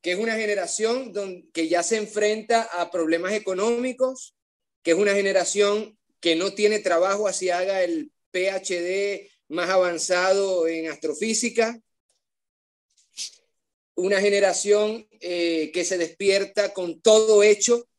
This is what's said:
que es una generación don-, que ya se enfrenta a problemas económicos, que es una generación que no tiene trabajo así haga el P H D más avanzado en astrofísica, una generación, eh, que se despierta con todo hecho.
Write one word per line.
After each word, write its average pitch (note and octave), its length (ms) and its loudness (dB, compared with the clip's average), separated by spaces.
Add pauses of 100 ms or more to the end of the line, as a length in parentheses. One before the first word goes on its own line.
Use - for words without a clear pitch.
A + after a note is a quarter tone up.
que F3 100 -4
es F3+ 60 -2
una A3+ 160 -2
generación A3 760 -4
don-, F#3 400 -10
que E3 160 -2
ya F3 140 2
se A3 160 -2
enfrenta G#3+ 640 0
a F3 280 -6
problemas E3+ 440 0
económicos, A#3+ 1000 -2 (480)
que E3 100 0
es D#3+ 40 4
una G3+ 180 2
generación G3+ 840 0 (220)
que E3 160 2
no F#3+ 180 -2
tiene G#3 240 2
trabajo G3 500 0
así F#3 220 -2
haga F#3 320 -2
el E3 280 -4 (200)
P F#3 200 -2
H F#3+ 300 -6
D G3 500 -4 (180)
más E3+ 200 -4
avanzado F#3 1000 0
en E3 200 -4
astrofísica, A3 920 -4 (2250)
una F#3+ 260 0
generación, G#3 840 2 (140)
eh, E3+ 540 -2
que F3+ 100 -2
se F#3 140 -2
despierta G3 760 0
con F3 300 -8
todo G#3+ 400 6
hecho. G#3+ 440 4 (120)